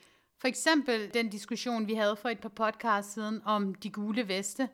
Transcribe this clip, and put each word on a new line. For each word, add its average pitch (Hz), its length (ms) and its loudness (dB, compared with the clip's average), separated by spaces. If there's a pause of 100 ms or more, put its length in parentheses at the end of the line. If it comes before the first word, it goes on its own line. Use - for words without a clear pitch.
(420)
For 262 60 2
eksempel 247 680 2
den 233 160 2
diskussion, 220 580 -4
vi 220 60 0
havde 214 220 2
for 240 140 -4
et 233 100 -2
par 220 100 -10
podcasts 214 640 0
siden 214 320 -4
om 202 300 2
de 214 140 -8
gule 208 380 -2
veste, 196 460 -2